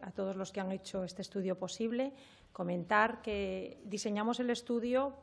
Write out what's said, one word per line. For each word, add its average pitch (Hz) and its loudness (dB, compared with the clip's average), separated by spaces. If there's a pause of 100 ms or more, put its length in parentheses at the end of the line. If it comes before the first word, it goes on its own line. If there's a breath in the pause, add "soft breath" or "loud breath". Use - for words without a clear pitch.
a 190 -8
todos 190 -2
los 190 -4
que - -4
han 190 0
hecho 190 -4
este 180 -6
estudio 185 -2
posible. 240 0 (380 loud breath)
Comentar 185 4
que 196 -2
diseñamos 214 0
el 247 2
estudio 240 2